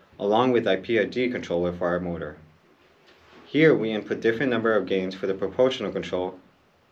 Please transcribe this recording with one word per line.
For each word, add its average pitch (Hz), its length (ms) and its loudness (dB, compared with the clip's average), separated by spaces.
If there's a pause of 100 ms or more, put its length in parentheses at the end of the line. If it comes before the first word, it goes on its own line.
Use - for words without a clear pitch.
(200)
along 113 320 2
with 110 160 2
I 95 80 4
P 110 220 -2
R 98 80 2
D 123 240 -2
controller 87 420 -2
for 87 160 -4
our 87 100 0
motor. 80 380 -8 (1080)
Here 151 280 6
we 110 180 -2
input 107 280 -4
different 123 320 0
number 113 240 2
of 95 100 0
gains 92 280 -2
for 98 120 -6
the 95 80 0
proportional 101 560 0
control, 90 480 -4 (540)